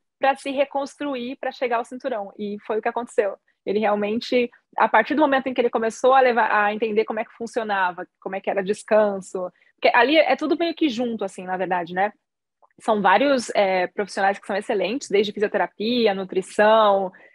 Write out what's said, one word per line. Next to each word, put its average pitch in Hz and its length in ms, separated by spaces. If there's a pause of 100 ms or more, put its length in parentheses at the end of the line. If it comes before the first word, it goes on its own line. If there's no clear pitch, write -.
(180)
pra 269 180
se 277 140
reconstruir, 277 840
pra - 140
chegar 240 280
ao 247 80
cinturão. 247 520
E 208 280
foi 220 120
o 220 40
que - 60
aconteceu. 233 460 (300)
Ele 196 140
realmente, 214 720 (260)
a 220 140
partir 226 240
do 285 80
momento 277 240
em 262 80
que 254 80
ele 240 80
começou 226 420
a 269 80
levar, 240 320
a 208 220
entender 220 320
como 226 120
é 226 60
que - 80
funcionava, 196 760 (140)
como 190 160
é 196 60
que - 80
era 190 120
descanso, 196 880 (260)
porque - 200
ali 269 220
é - 180
tudo 302 220
meio 339 160
que 320 160
junto, 226 340
assim, 190 220
na 185 100
verdade, 180 380
né? 196 180 (680)
São 214 220
vários, 220 540
é, 190 320
profissionais 196 520
que - 80
são 214 80
excelentes, 208 540
desde 202 240
fisioterapia, 208 800
nutrição, 196 1000 (240)